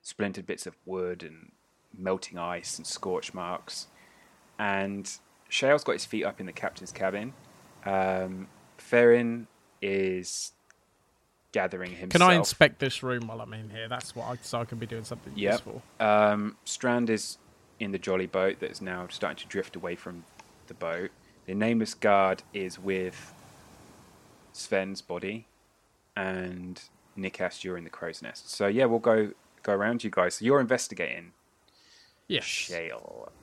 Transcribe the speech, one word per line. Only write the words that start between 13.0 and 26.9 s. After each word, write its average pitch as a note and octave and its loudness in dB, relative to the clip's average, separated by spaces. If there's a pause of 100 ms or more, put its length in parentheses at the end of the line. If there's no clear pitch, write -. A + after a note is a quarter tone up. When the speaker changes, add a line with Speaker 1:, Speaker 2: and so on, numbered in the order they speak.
Speaker 2:
room B2 -2
while A2+ -10
I'm A2 -12
in A2 -12
here? A2+ -8
That's B2 -8
what A#2 -6
I, B2 -4
so - -4
I A2+ -2
can A#2 -10
be A2+ -6
doing A2+ -8
something - -12
Speaker 1:
Yep. G2+ 2
Speaker 2:
useful. - -4 (180)
Speaker 1:
Um, G#2+ 4
Strand A#2+ 0
is G#2+ 0 (420)
in G2+ -4
the F#2+ -2
jolly F#2 0
boat F#2+ 0
that - -4
is - -14
now F2+ -8
starting D#2+ -6
to - -14
drift - -6
away F2+ -6
from F2 -14 (440)
the F#2 -18
boat. F2 -6 (340)
The F#2+ -6
nameless A2 2
guard G2 6 (120)
is F#2 -6
with F#2 -4 (1200)
Sven's F#2+ -2
body, G2 -8 (680)
and F2+ -6 (360)